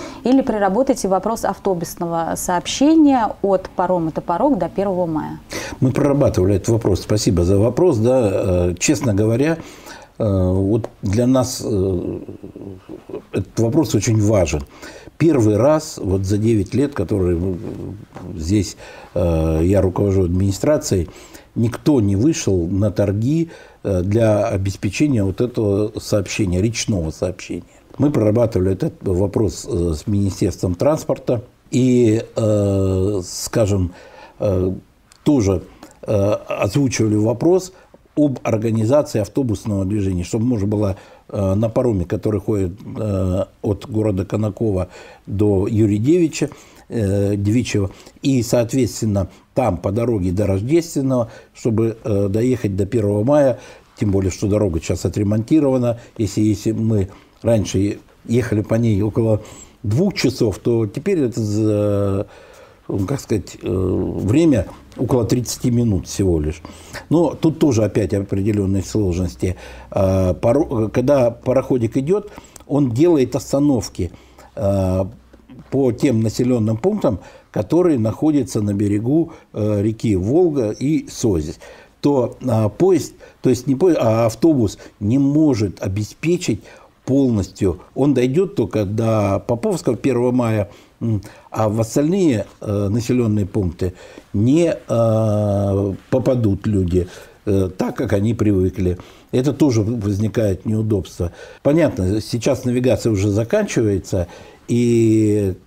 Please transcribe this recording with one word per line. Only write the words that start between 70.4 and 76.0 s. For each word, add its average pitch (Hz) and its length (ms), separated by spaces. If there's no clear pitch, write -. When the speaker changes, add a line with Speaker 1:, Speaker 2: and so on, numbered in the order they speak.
Speaker 2:
когда 123 420
пароходик 123 640
идёт, 175 360
он 139 240
делает 139 440
остановки, 143 760
а, 95 540
по 131 240
тем 123 260